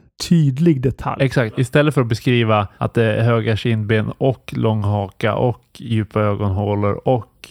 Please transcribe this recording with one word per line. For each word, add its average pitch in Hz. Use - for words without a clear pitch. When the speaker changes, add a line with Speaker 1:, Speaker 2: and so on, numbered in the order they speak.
Speaker 1:
tydlig 151
detalj. 131
Speaker 2:
Exakt. 123
Istället 147
för 143
att 120
beskriva 110
att -
det 117
är 110
höga 113
kindben 110
och -
lång 110
haka 104
och 117
djupa 110
ögonhålor 104
och -